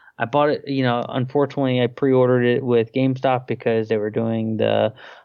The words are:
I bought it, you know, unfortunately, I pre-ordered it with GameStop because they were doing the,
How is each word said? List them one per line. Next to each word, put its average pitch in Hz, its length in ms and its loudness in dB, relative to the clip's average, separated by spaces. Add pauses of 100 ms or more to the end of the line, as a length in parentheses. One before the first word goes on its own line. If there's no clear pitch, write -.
(200)
I 120 60 -2
bought 147 240 0
it, - 180 -4
you 135 160 -2
know, 120 240 0
unfortunately, 131 760 0
I 120 60 2
pre-ordered 127 560 2
it 120 200 2
with 117 280 0
GameStop 131 540 0
because 113 420 -2
they 110 100 0
were 104 120 -2
doing 110 480 -4
the, 107 360 2 (320)